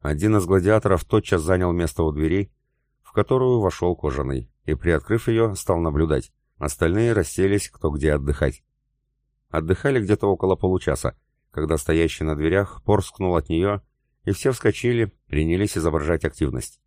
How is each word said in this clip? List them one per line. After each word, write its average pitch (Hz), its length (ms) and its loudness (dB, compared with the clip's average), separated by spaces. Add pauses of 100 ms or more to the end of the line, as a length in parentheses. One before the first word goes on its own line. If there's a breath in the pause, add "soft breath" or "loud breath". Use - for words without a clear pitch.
Один 78 340 0
из 95 100 2
гладиаторов 95 600 2
тотчас 101 360 0
занял 90 300 0
место 85 320 -2
у 78 80 0
двери, 80 400 -2 (500)
в - 120 -20
которую 127 480 2
вошел 90 340 0
Кожаный, 67 560 -4 (140)
и, 76 100 0
приоткрыв 87 540 0
ее, 113 260 0
стал 87 240 -2
наблюдать. 76 520 0 (260)
Остальные 92 560 0
расселись 98 560 0
кто - 220 -4
где 73 220 0
отдыхать. 69 500 -2 (840)
Отдыхали 92 520 0
где-то 101 260 0
около 95 280 0
получаса, 92 600 -2 (360)
когда 78 260 0
стоящий 80 460 2
на 78 120 0
дверях 87 480 0
порскнул 95 520 0
от 80 140 0
нее, 98 320 0 (440)
и 101 60 -2
все 127 200 0
вскочили, 117 640 -2 (140)
принялись 85 500 0
изображать 80 480 0
активность. 65 600 -6